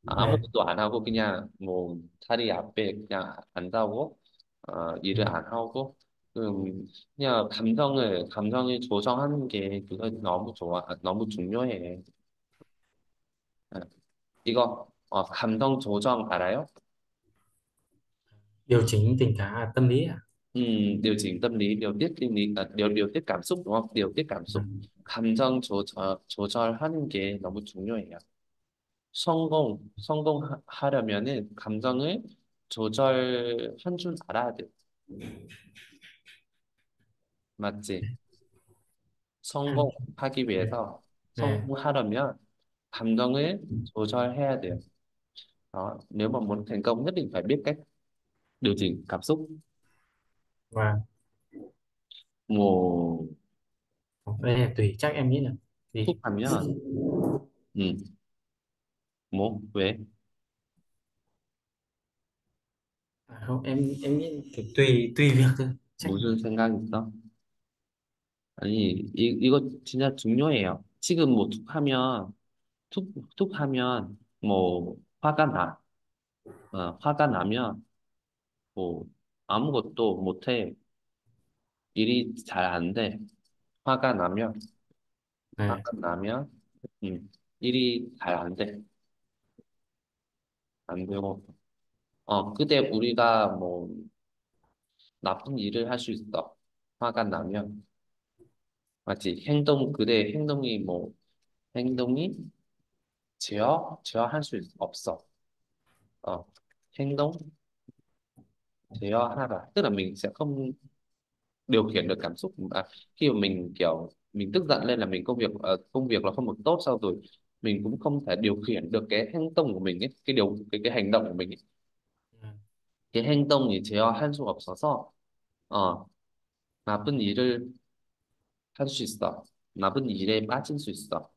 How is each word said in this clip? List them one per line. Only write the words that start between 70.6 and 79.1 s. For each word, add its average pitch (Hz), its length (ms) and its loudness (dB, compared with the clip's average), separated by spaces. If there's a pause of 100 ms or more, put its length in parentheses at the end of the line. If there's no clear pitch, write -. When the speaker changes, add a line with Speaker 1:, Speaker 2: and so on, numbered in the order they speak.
Speaker 2:
지금 165 320 4
뭐 104 180 4
툭 - 140 -8 (100)
하면, 127 580 0 (580)
툭, 190 220 -6 (240)
툭 196 240 -2
하면 127 580 0 (220)
뭐 90 560 2 (240)
화가 151 260 4
나. 92 340 -2 (920)
어, 87 300 -6
화가 147 260 2
나면 107 560 -2 (880)
뭐 87 320 -4 (420)